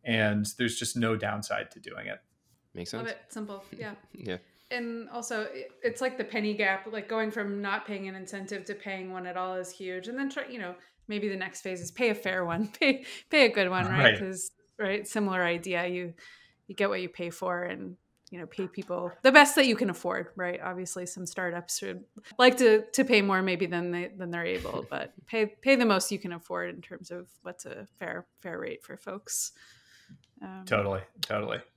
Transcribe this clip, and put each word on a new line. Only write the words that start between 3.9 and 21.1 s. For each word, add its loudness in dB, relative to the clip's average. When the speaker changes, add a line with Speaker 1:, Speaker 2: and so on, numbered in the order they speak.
Speaker 2:
Yeah. -8
Speaker 3:
And -6
also, -4
it, -10
it's 0
like 0
the -2
penny 0
gap, 0
like, -8
going 0
from -4
not -2
paying -6
an -8
incentive -10
to -6
paying -8
one -8
at -6
all -2
is -6
huge. -8
And -6
then -2
try, -6
you -10
know, -8
maybe -2
the -2
next -8
phase -6
is -8
pay 2
a 2
fair -2
one, 0
<laughs> -12
pay, 4
pay 8
a 4
good 4
one, 2
right? 2
Speaker 1:
Right. 2
Speaker 3:
'Cause, -6
right, 0
similar 0
idea. 0
You, -4
you -14
get 2
what 0
you -4
pay -6
for, -2
and, -6
you -12
know, -10
pay -6
people -6
the 10
best 10
that 6
you 4
can 0
afford, -4
right? -4
Obviously, -8
some -10